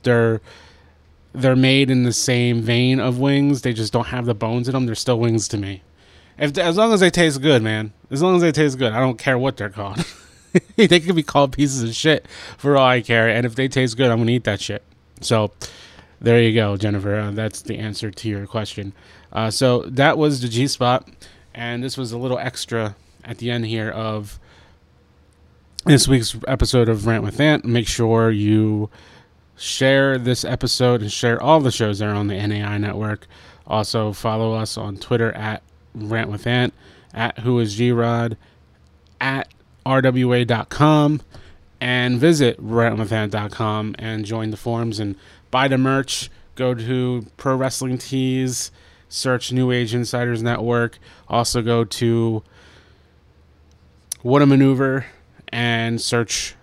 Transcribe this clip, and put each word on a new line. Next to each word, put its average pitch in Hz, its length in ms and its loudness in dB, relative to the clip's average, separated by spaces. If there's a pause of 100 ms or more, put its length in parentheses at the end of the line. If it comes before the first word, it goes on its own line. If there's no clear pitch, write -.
they're, 117 380 2 (920)
they're 127 220 2
made 131 360 4
in 127 120 2
the 120 100 0
same 120 480 0
vein 123 380 2
of 123 200 -2
wings, 139 420 2
they 123 120 -2
just 110 180 -4
don't 123 160 -2
have 123 180 -6
the 120 80 0
bones 117 340 -2
in 131 60 -2
them. 131 120 0
They're 113 100 -4
still 120 240 0
wings 113 300 0
to 113 80 -4
me. 98 260 -8 (560)
If, 147 180 -2
as 175 200 0
long 220 160 4
as 190 80 4
they 185 80 6
taste 156 320 2
good, 135 200 6
man. 110 320 -4 (160)
As 139 140 -2
long 185 140 4
as 170 40 4
they 165 100 4
taste 139 280 0
good, 113 140 0
I 117 60 -2
don't 131 200 0
care 131 180 0
what 131 200 -2
they're 104 120 -6
called. 101 420 -8
<laughs> - 40 -20 (640)
They 175 240 6
could 170 160 0
be 151 60 0
called 143 280 2
pieces 135 320 0
of 113 100 -4
shit 156 320 0 (320)
for 143 200 2
all 131 100 6
I 127 140 4
care. 113 260 2
And 117 180 2
if 120 100 -6
they 131 120 0
taste 123 300 -2
good, 127 120 4
I'm 113 100 2
gonna 117 120 2
eat 120 140 0
that 104 160 -2
shit. - 220 -8 (360)
So 110 320 0 (680)
there 117 200 4
you 113 140 4
go, 101 220 2
Jennifer. 101 360 -2
Uh, 104 180 -4
that's 107 300 -6
the 107 160 -8
answer 107 320 -8
to 110 200 -8
your 101 180 -6
question. 101 460 -8 (400)
Uh, 110 180 -2
so 123 300 2
that 135 360 2
was 151 220 2
the 123 80 -4
G 117 200 0
Spot, - 380 0 (480)
and 120 300 -8
this 135 140 -8
was 120 160 -6
a 120 40 -8
little 127 220 -4
extra 113 560 -6 (300)
at 113 140 -12
the 120 120 -4
end 120 140 -2
here 110 240 -4
of 107 500 -8 (1500)
this 143 220 6
week's 120 300 0 (100)
episode 123 400 2
of 110 180 -2
Rant 113 180 0
with 101 180 -6
Ant. 151 240 2
Make 117 240 0
sure 113 420 2
you 107 580 2 (680)
share 135 600 2
this 123 280 -2
episode 123 560 0
and 104 100 -6
share 117 320 0
all 156 160 6
the 131 100 2
shows 104 300 -2
that 107 80 -2
are 104 80 -2
on 104 120 -2
the 104 80 -4
N 104 180 -4
A 104 100 -4
I 104 140 -4
network. 104 500 -4 (400)
Also, 107 460 -2
follow 113 400 -2
us 110 240 -6
on 101 180 -8
Twitter 117 380 -2
at 107 300 -8 (300)
Rant 110 360 -4
with 104 180 -6
Ant, 123 260 0 (400)
at 117 260 -4
Who 120 200 0
is 104 160 -2
G 123 160 2
Rod, 117 460 0 (840)
at 135 300 -4 (380)
R 135 140 2
W 127 320 2
A 123 100 2
dot 131 260 -2
com, 151 520 2 (580)
and 123 400 0
visit 143 380 4
rant 113 400 0
with 107 140 -2
ant 107 200 -2
dot 104 200 -6
com 107 480 -4
and 107 260 -8
join 110 240 -6
the 104 80 -8
forums 117 420 -4
and 101 160 -4 (360)
buy 131 160 2
the 135 100 2
merch. 131 540 -2 (240)
Go 127 180 -2
to 123 540 -4 (100)
Pro 135 180 0
Wrestling 127 440 -4
Tees, 131 720 -4 (380)
search 123 420 -4
New 127 180 0
Age 120 240 -2
Insiders 120 480 -2
Network. 117 560 -2 (320)
Also 117 320 0
go 117 220 2
to 113 580 0 (1800)
What 135 180 4
a 143 60 6
Maneuver 135 580 2 (440)
and 117 520 -2
search - 600 -4